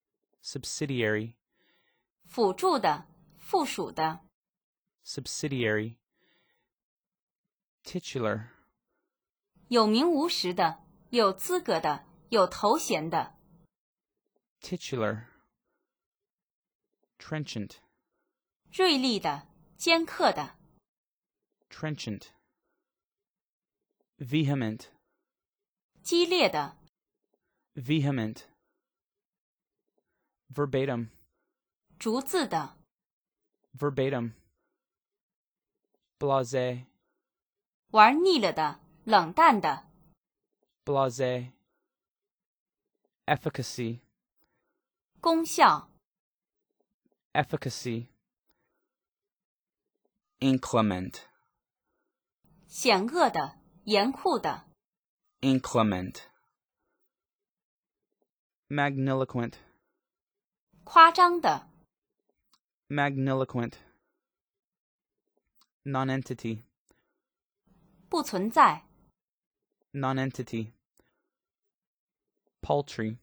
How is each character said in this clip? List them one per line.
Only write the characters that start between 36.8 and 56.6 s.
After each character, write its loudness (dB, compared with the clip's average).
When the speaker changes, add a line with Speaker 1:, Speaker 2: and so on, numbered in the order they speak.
Speaker 2:
玩 6
腻 6
了 2
的， -4
冷 4
淡 6
的。 -4
Speaker 1:
Blasé. -2
Efficacy. -4
Speaker 2:
功 0
效。 2
Speaker 1:
Efficacy. -6
Inclement. 0
Speaker 2:
险 0
恶 2
的， -6
严 2
酷 -2
的。 -6
Speaker 1:
Inclement. 0